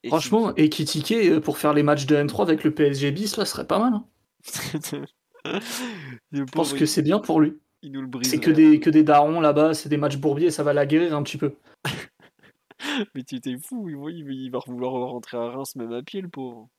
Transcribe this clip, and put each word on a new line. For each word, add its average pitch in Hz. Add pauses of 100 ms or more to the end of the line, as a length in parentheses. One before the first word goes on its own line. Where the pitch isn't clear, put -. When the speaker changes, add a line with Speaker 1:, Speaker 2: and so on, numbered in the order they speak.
Speaker 1:
Et -
Speaker 2:
Franchement, 170
Speaker 1:
tu -
Speaker 2:
Ekitike, 151
euh, 175
pour 151
faire 151
les 147
matchs 143
de 147
N 147
trois 170
avec 156
le 151
P 151
S 139
G 143
bis, 202
là, 208
ce -
serait -
pas 180
mal, 240
hein. 214 (380)
Speaker 1:
<laughs> - (380)
Le 202
Speaker 2:
Je 139
pense 156
Speaker 1:
pauvre, 139
Speaker 2:
que 156
Speaker 1:
il, 151
Speaker 2:
c'est 165
bien 175
pour 160
lui. 151 (240)
Speaker 1:
il 143
nous 135
le 131
Speaker 2:
C'est 127
Speaker 1:
briserait. 127
Speaker 2:
que 175
des, 151
que 165
des 151
darons 151
là-bas, 151
c'est 151
des 147
matchs 143
bourbiers, 147
ça 156
va 143
l'aguerrir 151
un 147
petit 147
peu. 143 (300)
Speaker 1:
<laughs> -
Mais 247
tu 247
t'es 254
fou, 233
il, 151
il, 139 (120)
il 127
va 131
vouloir 123
rentrer 123
à 117
Reims 131
même 117
à 123
pied, 196
le 180
pauvre. 120 (100)